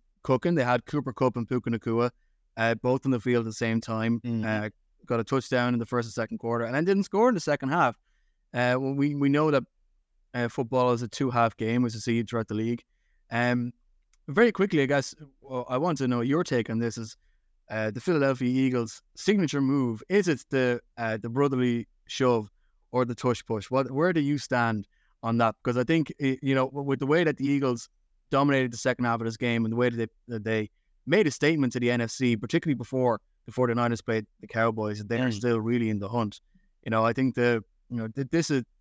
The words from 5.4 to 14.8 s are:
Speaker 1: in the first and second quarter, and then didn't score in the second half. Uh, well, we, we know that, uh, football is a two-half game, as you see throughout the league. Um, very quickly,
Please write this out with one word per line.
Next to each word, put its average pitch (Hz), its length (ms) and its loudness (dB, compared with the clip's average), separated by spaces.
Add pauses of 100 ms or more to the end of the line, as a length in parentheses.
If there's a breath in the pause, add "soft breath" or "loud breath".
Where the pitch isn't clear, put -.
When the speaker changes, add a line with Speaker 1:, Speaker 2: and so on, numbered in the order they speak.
Speaker 1:
in 120 60 0
the 117 60 -4
first 120 220 -2
and 107 60 -14
second 113 260 -6
quarter, 117 260 -2
and 117 80 -6
then 147 100 0
didn't 196 200 2
score 220 260 2
in 240 60 0
the 165 60 -4
second 143 280 -2
half. 143 260 2 (580)
Uh, 123 260 2
well, 135 140 -2
we, 143 200 0
we 143 160 2
know 151 220 4
that, 135 120 4 (720)
uh, 120 140 0
football 123 460 0
is 120 100 -2
a 117 40 -8
two-half 120 500 0
game, 117 280 0
as 113 80 -4
you 117 60 -10
see 117 240 0
throughout 113 240 -4
the 107 80 -6
league. 117 260 -2 (480)
Um, 123 420 0 (560)
very 208 240 4
quickly, 185 300 0